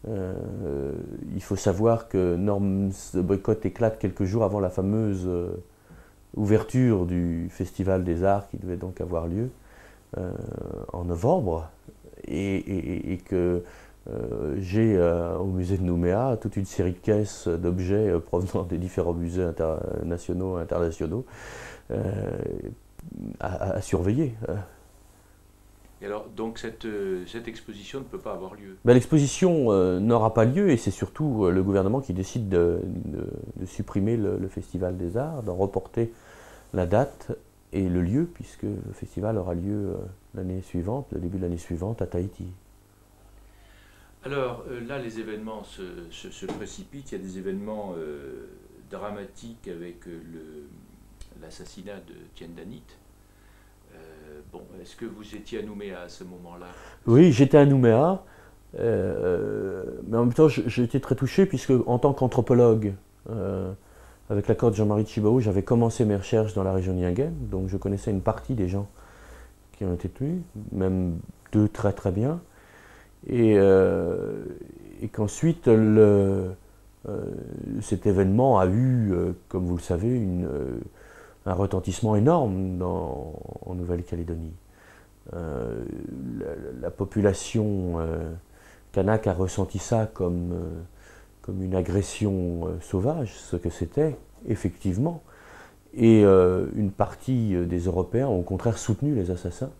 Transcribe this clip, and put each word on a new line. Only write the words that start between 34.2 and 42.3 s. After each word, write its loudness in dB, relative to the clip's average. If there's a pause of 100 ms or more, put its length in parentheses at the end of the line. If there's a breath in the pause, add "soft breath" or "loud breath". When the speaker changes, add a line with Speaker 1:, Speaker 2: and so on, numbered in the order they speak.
Speaker 1:
le -4
Festival -6
des -4
Arts, -4
d'en -4
reporter -2 (600 loud breath)
la 0
date 0 (400)
et 0
le 2
lieu, 0
puisque -16
le -8
festival -4
aura -4
lieu, -4
euh, -6 (400)
l'année -6
suivante, -6
le -6
début -6
de -4
l'année -4
suivante -6
à -2
Tahiti. -6 (1800 soft breath)